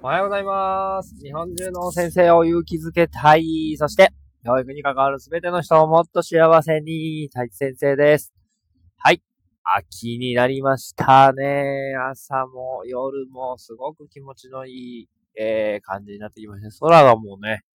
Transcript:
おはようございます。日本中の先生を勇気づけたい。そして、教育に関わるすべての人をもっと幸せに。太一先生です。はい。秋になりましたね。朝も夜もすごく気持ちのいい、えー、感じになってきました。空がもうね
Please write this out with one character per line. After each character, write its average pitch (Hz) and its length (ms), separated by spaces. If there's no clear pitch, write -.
お 127 60
は 151 120
よ 196 80
う - 20
ご - 20
ざ 202 80
い 202 60
ま 190 580
す。 - 180
日 139 120
本 170 240
中 180 160
の 180 180
先 170 220
生 175 180
を 170 140
勇 170 200
気 165 140
づ 160 140
け 170 160
た 151 260
い。 160 420
そ 147 120
し - 80
て、 190 160
教 120 120
育 131 160
に 143 120
関 139 100
わ 135 160
る 139 80
す - 100
べ 170 120
て 175 100
の 175 100
人 160 220
を 156 60
も 165 140
っ - 60
と 175 140
幸 165 400
せ 156 180
に。 156 520
太 123 140
一 - 100
先 135 200
生 139 200
で 147 220
す。 - 140
は - 140
い。 175 100
秋 113 540
に 123 160
な 123 120
り 135 160
ま 135 160
し - 160
た 135 380
ね。 139 640
朝 131 340
も 127 380
夜 131 440
も 127 300
す - 160
ご 131 180
く 151 160
気 143 120
持 135 160
ち - 140
の 131 160
い 127 40
い、 123 380
え 110 460
ー、 - 20
感 98 200
じ 104 80
に 101 80
な 107 80
っ - 20
て - 100
き 107 60
ま 101 140
し - 20
た。 107 240
空 165 160
が 123 140
も 104 200
う 101 80
ね 107 200